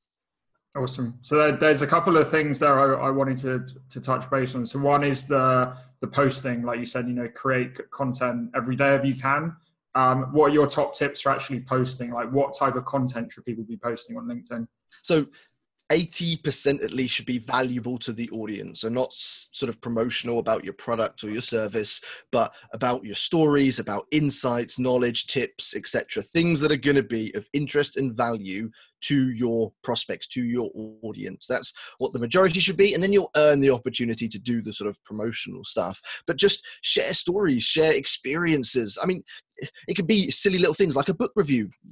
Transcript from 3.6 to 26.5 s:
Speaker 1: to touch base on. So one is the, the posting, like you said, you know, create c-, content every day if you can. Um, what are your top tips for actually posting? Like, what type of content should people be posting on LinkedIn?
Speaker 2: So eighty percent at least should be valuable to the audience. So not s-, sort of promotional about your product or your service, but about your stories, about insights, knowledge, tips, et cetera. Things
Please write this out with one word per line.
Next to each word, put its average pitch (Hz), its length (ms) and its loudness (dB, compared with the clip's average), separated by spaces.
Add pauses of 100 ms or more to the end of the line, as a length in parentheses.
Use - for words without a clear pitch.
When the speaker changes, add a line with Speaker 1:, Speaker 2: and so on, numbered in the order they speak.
Speaker 1:
to - 120 -12
touch 127 280 -2
base 131 260 0
on. 120 100 -4
So 139 140 -6
one 143 260 4
is 135 200 0
the, 131 480 4 (280)
the 131 60 -4
posting, 127 560 0
like 120 160 -4
you 120 60 -6
said, 123 220 -4
you 123 60 -4
know, 120 160 -4
create 127 480 -2
c-, - 140 -10
content 123 640 -4
every 127 200 -2
day 139 200 4
if 135 100 2
you 135 100 0
can. 143 400 -2 (400)
Um, 131 380 2
what 147 180 6
are - 20 4
your 147 140 6
top - 260 0
tips - 280 -2
for 139 100 2
actually 131 300 -4
posting? 127 500 -2
Like, 120 200 -4
what 165 260 2
type 131 180 2
of 127 80 -4
content 123 480 -4
should - 140 -20
people 113 180 -8
be 113 140 -10
posting 117 400 -8
on 120 80 -10
LinkedIn? 120 420 -10 (340)
Speaker 2:
So 156 260 2 (640)
eighty 165 440 -2
percent 139 460 -2
at - 100 -4
least 127 220 -2
should - 140 -6
be 123 100 -2
valuable 123 640 -2
to 120 120 -8
the 113 200 -8
audience. 107 500 -8
So 113 80 -4
not 127 200 0
s-, - 440 -8
sort 117 160 -4
of 113 100 -8
promotional 120 600 -2
about 110 260 0
your 98 80 -10
product - 500 -4
or 107 60 -8
your 110 120 -4
service, 107 600 -2 (320)
but 120 180 2 (220)
about 123 320 -2
your 101 100 -8
stories, 143 640 4
about - 320 -6
insights, 135 640 0
knowledge, 123 500 0
tips, - 500 -4
et - 100 -8
cetera. - 340 -4
Things 170 380 2